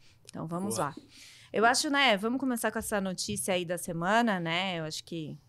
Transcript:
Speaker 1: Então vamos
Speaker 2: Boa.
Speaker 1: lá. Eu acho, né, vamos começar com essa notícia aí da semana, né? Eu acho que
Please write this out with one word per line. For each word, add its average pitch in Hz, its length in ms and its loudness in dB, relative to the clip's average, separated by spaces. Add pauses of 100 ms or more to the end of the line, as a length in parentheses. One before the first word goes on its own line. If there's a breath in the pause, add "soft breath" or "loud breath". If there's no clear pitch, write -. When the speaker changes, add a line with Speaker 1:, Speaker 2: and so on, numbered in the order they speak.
(240 soft breath)
Speaker 1:
Então - 220 -10
vamos 190 300 -4
Speaker 2:
Boa. 160 100 0
Speaker 1:
lá. 139 80 -6 (580 loud breath)
Eu 208 120 4
acho, 262 240 4
né, 269 300 6
vamos 226 200 0
começar 240 320 0
com 226 80 -4
essa 208 220 -2
notícia 190 540 -2
aí 180 100 0
da 175 140 -4
semana, 190 600 2
né? 170 400 -2
Eu 160 60 -4
acho 156 200 -8
que 151 340 -8 (100)